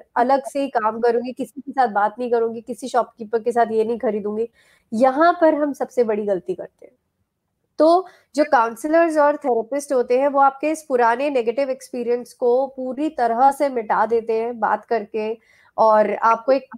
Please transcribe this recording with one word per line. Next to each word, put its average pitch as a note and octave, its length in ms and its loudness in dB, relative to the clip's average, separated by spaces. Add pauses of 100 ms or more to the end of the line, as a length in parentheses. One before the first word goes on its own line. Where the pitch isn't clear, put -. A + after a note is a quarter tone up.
(160)
अलग C4 280 2
से - 160 -6
ही C#4 80 -2
काम A3 320 -2
करूंगी, A#3+ 320 0
किसी C4+ 280 -12
के C4 120 -14
साथ B3 160 2
बात G#3 300 0
नहीं B3 120 -4
करूंगी, A3+ 300 -2
किसी A#3+ 280 -12
शॉपकीपर A3+ 500 -2
के A#3 140 -4
साथ A#3 200 2
ये A3 120 2
नहीं A3+ 140 -4
खरीदूंगी। G#3+ 500 -4 (440)
यहाँ C4+ 480 4
पर D#4+ 140 4
हम D4 180 -2
सबसे B3+ 320 -2
बड़ी G#3+ 220 -2
गलती F#3 280 -4
करते - 320 -18
हैं। - 60 -20 (880)
तो E4+ 280 4 (280)
जो D4 180 2
काउंसलर्स D4+ 680 2
और D4 180 4
थेरेपिस्ट C#4 560 -4
होते B3 280 0
हैं, C#4+ 80 2
वो C4+ 120 0
आपके C#4 300 2
इस D#4 180 -4
पुराने B3 420 0
नेगेटिव B3+ 400 -2
एक्सपीरियंस A#3+ 640 -6
को B3+ 340 0
पूरी C4 420 -6
तरह B3 420 2
से C#4+ 180 0
मिटा A3 380 -2
देते A3+ 260 -2
हैं A3+ 280 -4
बात G#3+ 240 -2
करके, A3 540 -6 (400)
और G#3+ 360 4
आपको A3+ 380 0
एक C4+ 140 -2 (120)